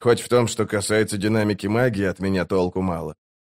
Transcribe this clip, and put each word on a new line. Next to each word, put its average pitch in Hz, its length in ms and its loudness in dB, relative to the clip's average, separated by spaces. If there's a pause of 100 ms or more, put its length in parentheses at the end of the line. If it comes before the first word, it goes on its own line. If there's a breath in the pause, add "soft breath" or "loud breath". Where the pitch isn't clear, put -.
хоть 120 200 4
в - 80 -10
том, 120 200 4
что 104 180 -4
касается 107 520 0
динамики 104 480 0
магии, 107 380 0
от 90 160 -2
меня 95 240 0
толку 92 360 0
мало. 82 340 -4 (280)